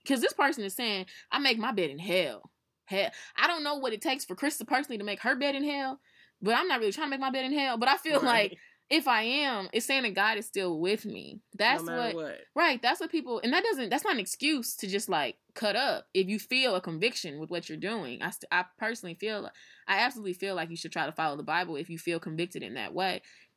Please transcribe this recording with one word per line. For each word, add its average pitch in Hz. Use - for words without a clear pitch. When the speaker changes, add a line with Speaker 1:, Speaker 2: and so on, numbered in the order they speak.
Speaker 1:
'cause 262
this 440
person 277
is 196
saying, 208
"I 247
make 269
my 226
bed 185
in 139
hell." 170
Hell, 294
I 262
don't 330
know 294
what 262
it 214
takes 269
for -
Krista 277
personally 262
to 202
make 208
her 254
bed 277
in 277
hell, 277
but 214
I'm 339
not 262
really 208
trying 311
to 277
make 269
my 269
bed 262
in 262
hell. 269
But 240
I 285
feel 302
Speaker 2:
Right. -
Speaker 1:
like 175
if 277
I 220
am, 240
it's 233
saying 269
that 214
God 214
is 208
still 180
with 196
me. 95
That's 254
Speaker 2:
No -
matter 240
Speaker 1:
what, 160
Speaker 2:
what. 85
Speaker 1:
right. 294
That's 269
what 320
people, 247
and 240
that 370
doesn't, 269
that's 262
not 392
an 247
excuse 262
to 214
just, 196
like, 147
cut 208
up 233
if 185
you 214
feel 247
a 180
conviction 165
with 156
what 170
you're 160
doing. 160
I 165
st-, -
I 180
personally 214
feel, 208
I 190
absolutely 220
feel 190
like 170
you 170
should 160
try 160
to 151
follow 156
the 147
Bible 165
if 151
you 165
feel 165
convicted 165
in 110
that 107
way. 185